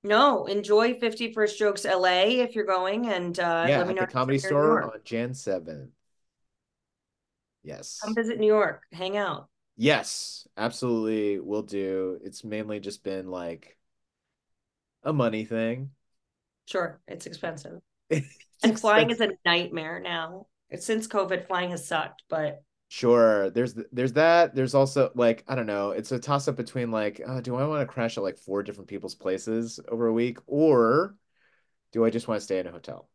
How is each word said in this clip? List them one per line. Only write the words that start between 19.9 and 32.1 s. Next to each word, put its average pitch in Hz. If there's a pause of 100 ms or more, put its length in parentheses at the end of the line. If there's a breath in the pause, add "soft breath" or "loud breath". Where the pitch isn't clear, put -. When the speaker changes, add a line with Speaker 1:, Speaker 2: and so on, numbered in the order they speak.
Speaker 1:
now. 175 (300)
Since 220
covid, 185
flying 180
has 156
sucked, -
but 151 (240)
Speaker 2:
Sure, 113
there's 113
th-, 113
there's 123
that. 165
There's 131
also, 135
like, 117
I 135
don't 120
know. 101
It's 113
a 123
toss-up 143
between, 120
like, 104
"Oh, 127
do 123
I 135
wanna 151
crash 117
at, 101
like, 92
four 101
different 101
people's 95
places 113 (100)
over 117
a 113
week, 117
or 147 (760)
do 113
I 113